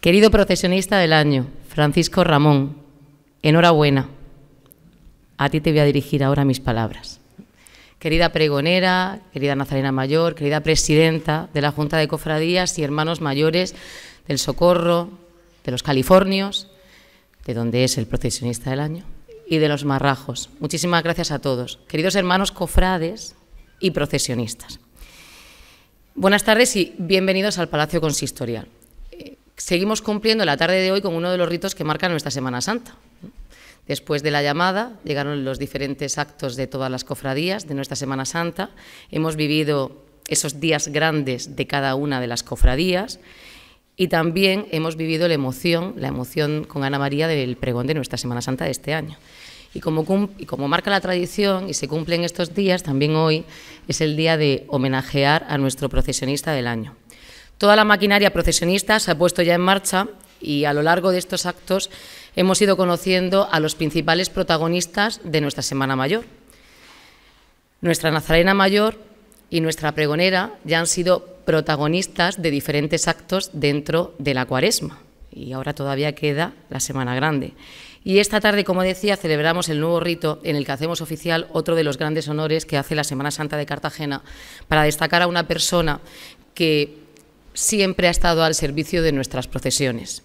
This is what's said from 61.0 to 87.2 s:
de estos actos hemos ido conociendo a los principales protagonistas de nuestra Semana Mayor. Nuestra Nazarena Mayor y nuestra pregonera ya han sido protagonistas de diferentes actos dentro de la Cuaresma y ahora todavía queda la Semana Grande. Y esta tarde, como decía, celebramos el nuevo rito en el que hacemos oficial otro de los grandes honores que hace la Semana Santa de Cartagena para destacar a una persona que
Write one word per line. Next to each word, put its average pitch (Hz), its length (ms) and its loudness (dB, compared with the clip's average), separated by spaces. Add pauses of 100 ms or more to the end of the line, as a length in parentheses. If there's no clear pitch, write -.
de 180 60 2
estos 180 280 -4
actos - 420 -4 (480)
hemos 185 240 4
ido 196 160 6
conociendo 185 720 2
a 165 80 0
los 156 160 0
principales 165 540 0
protagonistas 175 960 -2
de 156 160 -2
nuestra 143 220 -4
Semana 135 340 -2
Mayor. 156 280 -2 (1600)
Nuestra 165 300 0
Nazarena 165 420 4
Mayor 202 460 2 (500)
y 165 140 0
nuestra 156 300 -2
pregonera 180 720 0
ya 165 160 0
han 170 60 0
sido 175 380 2 (220)
protagonistas 160 960 0
de 165 80 2
diferentes 147 580 -2
actos 185 460 -2
dentro 147 640 0
de 139 160 -2
la 127 100 0
Cuaresma 139 540 -2 (340)
y 131 200 -12
ahora 135 220 -6
todavía 139 400 -2
queda 151 380 -2 (160)
la - 120 -8
Semana 131 340 -4
Grande. 139 400 -2 (500)
Y 190 140 4
esta 208 200 2
tarde, 202 260 2
como 180 180 0
decía, 185 340 0
celebramos 165 540 0
el 151 100 0
nuevo 165 200 2
rito 165 440 -2
en 160 120 -2
el 143 100 -2
que 147 60 -2
hacemos 160 280 -4
oficial 160 520 -4
otro 165 220 0
de 165 100 2
los 143 120 -2
grandes 151 320 -2
honores 151 380 -2
que 151 100 -4
hace 139 180 -2
la 151 100 0
Semana 143 260 -4
Santa 151 260 -6
de 147 80 -4
Cartagena 143 580 -6 (460)
para 156 140 6
destacar 156 400 2
a 180 40 2
una 175 220 0
persona 165 520 0 (520)
que 151 460 0 (560)